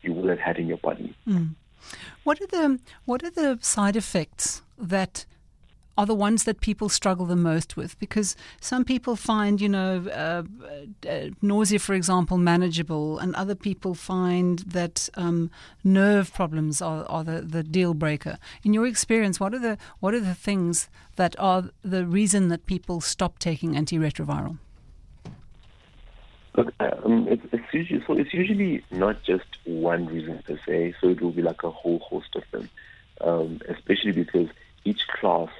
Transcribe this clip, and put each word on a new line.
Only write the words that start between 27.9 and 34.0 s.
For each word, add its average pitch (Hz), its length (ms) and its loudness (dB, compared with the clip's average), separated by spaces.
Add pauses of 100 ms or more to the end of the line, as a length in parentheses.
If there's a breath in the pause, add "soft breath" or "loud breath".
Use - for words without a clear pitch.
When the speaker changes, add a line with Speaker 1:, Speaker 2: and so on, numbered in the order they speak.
Speaker 1:
so 156 60 0
it's 151 200 0
usually 190 600 0
not 95 320 0
just 90 200 0 (200)
one 85 420 0
reason 80 400 -8
per 78 180 -6
se, 85 360 0
so 92 80 6
it 90 120 4
will 87 120 0
be, 85 100 -2
like, 82 220 -2
a 85 60 -2
whole 85 280 -2
host - 380 -8
of - 160 -6
them, - 180 -10 (500 loud breath)
um, 82 480 0
especially - 440 0